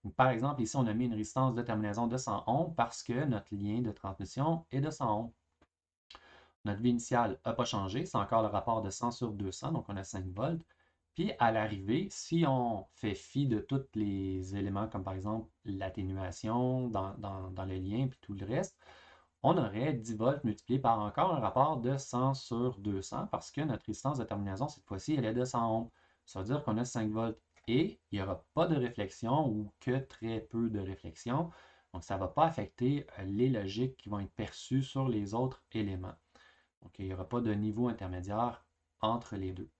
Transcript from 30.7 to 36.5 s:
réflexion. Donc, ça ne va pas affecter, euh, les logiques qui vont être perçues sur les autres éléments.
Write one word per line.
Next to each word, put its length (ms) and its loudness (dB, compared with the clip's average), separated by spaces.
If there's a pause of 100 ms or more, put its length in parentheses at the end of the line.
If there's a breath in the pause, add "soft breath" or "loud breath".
réflexion. 720 -4 (420 loud breath)
Donc, 80 -6
ça 140 -4
ne 40 -4
va 60 -2
pas 180 4
affecter, 600 0 (140)
euh, 20 -6
les 260 2
logiques 480 0
qui 120 -16
vont 100 -2
être 140 -6
perçues 500 -2
sur 260 0
les 260 0
autres 360 0
éléments. 440 -2 (680 soft breath)